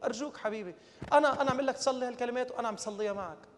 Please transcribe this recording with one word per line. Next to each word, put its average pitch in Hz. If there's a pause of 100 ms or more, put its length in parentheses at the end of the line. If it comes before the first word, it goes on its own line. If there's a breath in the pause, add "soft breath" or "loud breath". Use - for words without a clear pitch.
أرجوك 240
حبيبي، 208 (380 loud breath)
أنا، 285
أنا 269
عم 254
لك 262
صلي 254
هالكلمات 247
وأنا 240
عم 214
صليها 208
معك 180 (180)